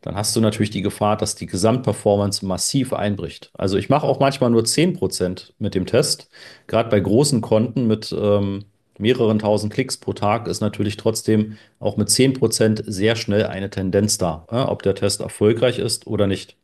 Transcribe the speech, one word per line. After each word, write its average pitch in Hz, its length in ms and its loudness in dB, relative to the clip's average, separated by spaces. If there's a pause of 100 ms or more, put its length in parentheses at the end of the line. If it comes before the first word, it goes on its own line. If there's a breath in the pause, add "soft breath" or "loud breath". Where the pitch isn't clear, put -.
dann - 140 -8
hast 104 200 -4
du 113 40 2
natürlich 107 300 2
die 101 120 -6
Gefahr, 104 360 0
dass - 180 -4
die 87 100 -12
Gesamtperformance 101 1000 0
massiv 123 480 -2
einbricht. 95 600 -6
Also 98 240 -2
ich 101 120 -2
mache 147 180 2
auch 139 140 0
manchmal 135 280 2
nur 113 140 4
zehn 165 300 2
Prozent 90 680 -4
mit 104 160 -4
dem 95 100 0
Test. - 440 0 (380 loud breath)
Gerade 113 220 0
bei 104 120 4
großen 113 400 2
Konten 117 440 0
mit, 110 320 -2
ähm, 101 460 0 (340)
mehreren 110 420 2
tausend 107 340 0
Klicks 131 240 -4
pro - 160 -6
Tag 107 340 0
ist 87 140 -4
natürlich 104 360 -2
trotzdem 110 600 0 (220 loud breath)
auch 107 180 -4
mit 107 120 0
zehn 131 240 4
Prozent 113 520 2
sehr 107 300 0
schnell 104 300 0
eine 95 240 -6
Tendenz 98 480 0
da, 82 340 -4
ja, 123 180 0
ob - 140 -4
der 98 120 2
Test 101 240 -2
erfolgreich 117 600 2
ist - 280 -6
oder 101 200 0
nicht. - 360 -4